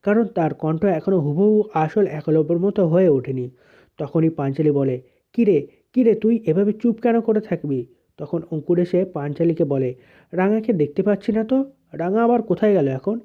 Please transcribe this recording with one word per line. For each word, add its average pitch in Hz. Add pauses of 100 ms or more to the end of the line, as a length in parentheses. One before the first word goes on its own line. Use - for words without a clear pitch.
কারণ 208
তার 165
কণ্ঠ 160
এখনও 185
হুবহু 196 (120)
আসল 160
একলব্যর 156
মতো 196
হয়ে 175
ওঠেনি। 131 (480)
তখনই 160
পাঞ্চালি 147
বলে, 135 (320)
"কিরে, 202 (260)
কিরে, 226
তুই 220
এভাবে 202
চুপ 220
কেন 233
করে 220
থাকবি?" 147 (300)
তখন 160
অঙ্কুর 165
এসে 180
পাঞ্চালিকে 165
বলে, 135 (380)
"রাঙাকে 214
দেখতে 208
পাচ্ছি 202
না 220
তো, 262 (280)
রাঙা 185
আবার 233
কোথায় 208
গেল 156
এখন? 190